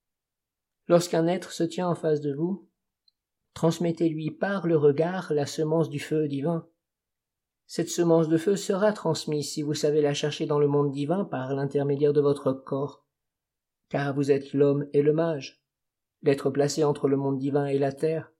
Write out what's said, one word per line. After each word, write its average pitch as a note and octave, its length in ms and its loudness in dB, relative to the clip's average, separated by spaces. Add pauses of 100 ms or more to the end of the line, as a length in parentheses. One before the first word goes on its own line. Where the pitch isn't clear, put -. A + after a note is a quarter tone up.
(880)
Lorsqu'un E3+ 380 4
être F3 260 -2
se - 120 -4
tient F3 260 -4
en D#3+ 60 0
face D3+ 260 -2
de D3 140 -4
vous, F3 340 -6 (840)
transmettez-lui E3 720 0
par F#3+ 380 -4
le E3 100 4
regard D#3+ 560 2
la C#3+ 140 0
semence D#3 420 0
du C#3+ 100 -6
feu D#3 280 -2
divin. D3 420 -4 (960)
Cette - 240 -6
semence E3 380 4
de D#3+ 100 2
feu G3 180 2
sera G3+ 380 0
transmise D3+ 560 -4
si D#3 140 -6
vous D3 100 -2
savez D3+ 280 2
la C#3+ 120 2
chercher D3 320 -4
dans D3 140 0
le D3 80 4
monde C#3+ 240 2
divin C#3+ 340 -2
par C3 300 -6
l'intermédiaire C#3+ 580 0
de D3 80 4
votre C#3 300 2
corps. C#3 560 -6 (840)
Car C#3 240 -4
vous C#3 160 0
êtes C3+ 240 0
l'homme C#3+ 400 4
et C#3+ 80 4
le D3+ 120 4
mage, D#3+ 520 -4 (560)
l'être C#3 300 2
placé C#3+ 320 0
entre D3 240 0
le C#3 100 2
monde C#3 220 -2
divin C#3+ 260 0
et C#3 140 0
la C3+ 120 0
terre. D#3 480 -4